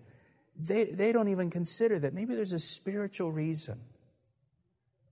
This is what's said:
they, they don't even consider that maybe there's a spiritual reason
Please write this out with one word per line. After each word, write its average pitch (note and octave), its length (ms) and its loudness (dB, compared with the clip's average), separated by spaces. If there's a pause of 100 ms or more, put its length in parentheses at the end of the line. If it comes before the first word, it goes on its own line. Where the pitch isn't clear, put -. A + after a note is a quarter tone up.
(580)
they, G3 280 2
they G3+ 260 2
don't A3+ 160 4
even F#3 220 2
consider F3 500 2
that D#3+ 140 0
maybe A3+ 220 -4
there's G3+ 180 -2
a E3 60 0
spiritual G3 760 -2
reason D#3 480 -2 (1300)